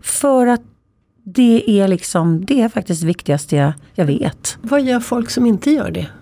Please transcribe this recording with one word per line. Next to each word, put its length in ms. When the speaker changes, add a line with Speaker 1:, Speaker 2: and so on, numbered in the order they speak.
Speaker 1:
för 460
att 140
det 580
är 60
liksom, 580
det 160
är 80
faktiskt 320
det 60
viktigaste 480
jag, 160
jag 120
vet. 560
Speaker 2:
Vad 200
gör 180
folk 300
som 160
inte 260
gör 200
det? 160